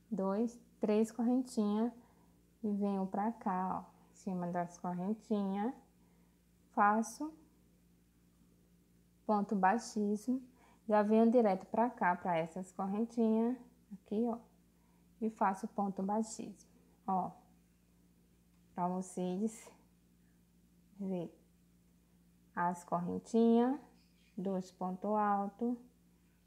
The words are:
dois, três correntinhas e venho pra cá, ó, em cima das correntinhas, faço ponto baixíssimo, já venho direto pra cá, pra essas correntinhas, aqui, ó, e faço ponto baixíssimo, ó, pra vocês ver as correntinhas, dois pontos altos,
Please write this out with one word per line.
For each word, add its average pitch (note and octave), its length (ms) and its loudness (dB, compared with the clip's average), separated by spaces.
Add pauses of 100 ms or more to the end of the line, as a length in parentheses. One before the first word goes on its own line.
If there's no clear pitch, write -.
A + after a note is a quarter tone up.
(100)
dois, G3+ 500 -2 (200)
três G#3+ 300 2
correntinhas A#3 840 0 (680)
e G#3+ 80 -2
venho G3+ 360 0
pra G3+ 260 -2
cá, F#3 460 -2
ó, - 320 -16
em - 40 -20
cima F3+ 340 -6
das F3 300 -4
correntinhas, G3+ 960 -4 (960)
faço A3+ 600 2 (1900)
ponto G#3 300 2
baixíssimo, G#3 840 0 (460)
já G#3 160 4
venho A3 280 6
direto G#3+ 360 4
pra A#3 220 2
cá, F3+ 260 2
pra F#3 220 -2
essas E3+ 340 -4
correntinhas, A3+ 840 0 (360)
aqui, G#3 340 -4
ó, A#3 120 -4 (840)
e A3 100 -2
faço G3+ 380 0
ponto G3 340 -4
baixíssimo, G#3 680 -6 (360)
ó, F#3 240 -2 (1400)
pra F3+ 120 -2
vocês F#3 800 -6 (1300)
ver F#3 360 -6 (1160)
as F3 300 -2
correntinhas, A3+ 960 2 (560)
dois F#3 340 -4
pontos F#3 400 -6
altos, G#3 640 0 (720)